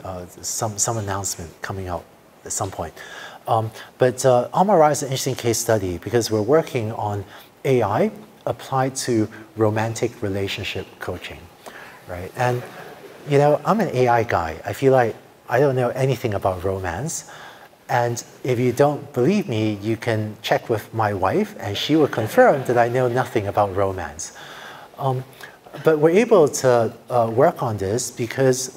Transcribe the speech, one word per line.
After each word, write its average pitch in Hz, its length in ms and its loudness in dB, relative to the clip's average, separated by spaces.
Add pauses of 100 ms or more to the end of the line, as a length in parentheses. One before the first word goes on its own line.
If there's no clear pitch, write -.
uh, 90 220 -12 (160)
some, 107 360 -6
some 117 180 0
announcement 98 520 -6 (140)
coming 95 240 -8
out 87 180 -6 (400)
at - 60 -12
some 98 220 -6
point. 82 200 -10 (540)
Um, 113 240 0 (280)
but, 127 280 2
uh, 123 260 4
Amorai 170 380 6
is 147 120 -2
an 143 40 -6
interesting 131 300 -4
case 117 220 0
study 98 400 0
because 110 340 0
we're 107 100 2
working 127 500 0
on 101 320 -4 (400)
A 127 200 4
I 127 260 2 (360)
applied 131 500 -2 (100)
to 110 220 0 (280)
romantic 110 540 0 (120)
relationship 98 640 -6 (120)
coaching, - 400 -10 (720)
right? 90 280 -10
And, 123 280 -2 (640)
you 143 100 4
know, 147 260 6
I'm 180 160 2
an 170 140 0
A 127 140 4
I 120 160 4
guy. 82 420 -2
I 101 60 -6
feel 131 200 4
like 123 220 4 (340)
I 123 120 2
don't 139 160 4
know 123 140 2
anything 131 440 -2
about 92 300 -2
romance. 95 640 -6 (580)
And 120 340 0 (200)
if 127 160 0
you 123 140 2
don't 139 400 2
believe 175 360 2
me, 110 260 0
you 107 220 -4
can 107 460 -4
check - 260 -2
with 110 240 -4
my 107 220 0
wife, 107 460 0
and 101 160 -6
she - 180 -2
will 156 140 4
confirm 143 560 4
that 120 120 0
I 120 120 4
know 127 180 2
nothing 120 400 0
about 98 300 0
romance. 92 600 -4 (640)
Um, 131 240 -2 (640)
but 156 140 4
we're 165 280 4
able 190 220 6
to, 120 440 2 (180)
uh, 117 220 2
work 147 300 2
on 117 140 -2
this 101 340 -2
because 127 680 -2